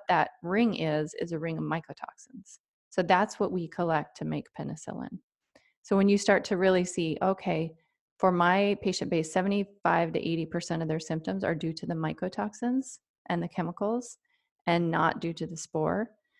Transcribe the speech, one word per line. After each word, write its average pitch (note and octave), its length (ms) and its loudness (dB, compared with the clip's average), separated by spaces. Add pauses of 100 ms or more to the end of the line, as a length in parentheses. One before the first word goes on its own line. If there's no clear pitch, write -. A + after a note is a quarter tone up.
that E3 220 4 (100)
ring G3 340 2
is, D#3 460 0
is E3+ 100 -6
a D#3+ 80 -4
ring D#3+ 180 -4
of D#3 60 -4
mycotoxins. - 920 -10 (320)
So F#3 140 0
that's F#3+ 360 2
what G3 120 0
we F3 160 -4
collect D#3+ 500 -2
to - 80 -6
make D#3 220 -4 (120)
penicillin. - 600 -10 (640)
So G3+ 120 0
when G3 140 6
you G3+ 80 6
start G3+ 280 4
to F#3+ 120 0
really F#3 260 4
see, E3 380 -2
okay, E3+ 500 0 (460)
for F#3+ 140 4
my F#3 500 4
patient - 280 -2
base, D#3+ 220 0
seventy-five F#3 800 2
to - 60 0
eighty E3 260 -2
percent E3 360 -4
of E3 60 -4
their D#3 120 0
symptoms D#3+ 440 -4
are E3 120 0
due D#3+ 180 -4
to - 120 -10
the E3+ 80 -4
mycotoxins G3+ 1040 -4 (320)
and E3+ 120 0
the E3+ 60 -4
chemicals G#3 680 -4 (500)
and E3+ 240 2
not E3 300 2
due E3+ 120 -4
to D#3 140 -6
the E3+ 80 -10
spore. E3 540 -2 (300)